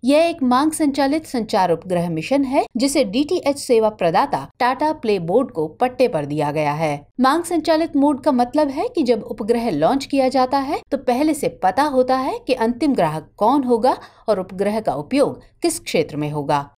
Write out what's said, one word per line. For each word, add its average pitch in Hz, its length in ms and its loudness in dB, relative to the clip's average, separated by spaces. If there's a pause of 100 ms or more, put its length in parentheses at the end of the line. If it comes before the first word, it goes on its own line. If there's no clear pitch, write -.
यह 277 140 4
एक 339 240 0
मांग 262 300 2
संचालित 294 540 0
संचार 208 440 0
उपग्रह 175 400 -2
मिशन 208 340 0
है, 277 220 0 (100)
जिसे 277 280 2
डीटीएच 285 540 -2
सेवा 220 300 2
प्रदाता 196 600 0 (100)
टाटा 262 340 0
प्ले 220 260 -2
बोर्ड 190 320 0
को 156 180 -4
पट्टे 254 400 0
पर 160 160 -2
दिया 147 280 -2
गया 147 200 0
है। 147 340 -4 (140)
मांग 311 240 4
संचालित 320 520 0
मोड 277 260 2
का 302 100 2
मतलब 247 360 0
है 311 200 -4
कि 370 140 -2
जब 226 200 2
उपग्रह 233 480 -2
लॉन्च 180 340 0
किया 269 240 0
जाता 262 300 2
है, 277 220 -4 (100)
तो 285 80 -2
पहले 277 360 0
से 190 140 -2
पता 190 340 0
होता 262 340 2
है 320 300 -4
कि 269 60 0
अंतिम 240 420 0
ग्राहक 156 420 -2
कौन 254 280 2
होगा 247 340 2 (300)
और 202 120 2
उपग्रह 196 400 -4
का 175 140 -4
उपयोग 151 480 -2 (200)
किस 330 180 -2
क्षेत्र 151 360 -4
में 147 140 -4
होगा। 147 500 -2